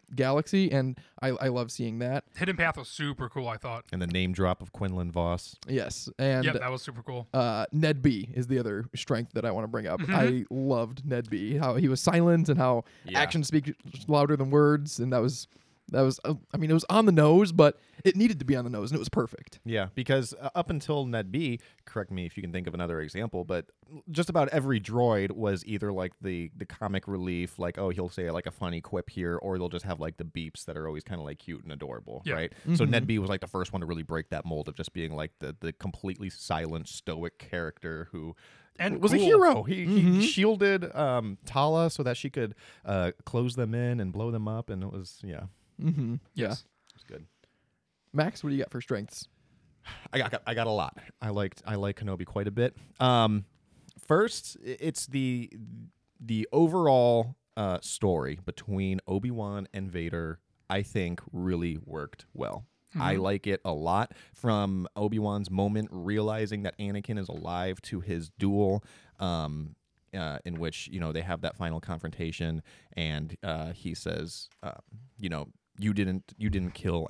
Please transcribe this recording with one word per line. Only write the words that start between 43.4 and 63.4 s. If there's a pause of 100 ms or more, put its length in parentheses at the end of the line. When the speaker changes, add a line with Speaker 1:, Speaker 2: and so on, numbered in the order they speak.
Speaker 3:
them
in
and
blow
them
up,
and
it
was,
yeah. (380)
Speaker 1:
Mm-hmm. (220)
Yeah.
Speaker 2:
Yes.
Speaker 3:
It
was
good. (880)
Speaker 1:
Max,
what
do
you
got
for
strengths? (840)
Speaker 3:
I
got,
I
got
a
lot. (240)
I
liked,
I
like
Kenobi
quite
a
bit. (240)
Um, (640)
first,
i-,
it's
the, (680)
the
overall, (220)
uh,
story
between
Obi-Wan
and
Vader, (300)
I
think, (100)
really
worked
well. (320)
I
Speaker 2:
Mm-hmm.
Speaker 3:
like